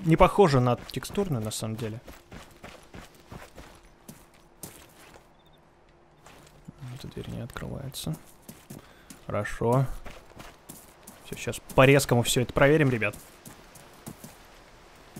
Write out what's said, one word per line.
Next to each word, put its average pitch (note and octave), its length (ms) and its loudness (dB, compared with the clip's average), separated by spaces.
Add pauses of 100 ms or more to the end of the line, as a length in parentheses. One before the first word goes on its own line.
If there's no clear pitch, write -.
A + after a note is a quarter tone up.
не E3 120 6
похожа E3 440 6
на B2 160 2 (140)
текстурную, D3+ 520 -4
на G#2+ 80 -6
самом A2 260 -6
деле. A2 240 -8 (4000)
Эта - 120 -16
дверь A2+ 220 -12
не A#2 100 -10
открывается. - 760 -10 (1080)
Хорошо. A#2 600 0 (1400)
Всё, - 120 -14
щас - 240 -8 (140)
по-резкому C3 480 6
всё - 200 0
это - 100 -4
проверим, C#3+ 380 6
ребят. G#2+ 240 -2 (2000)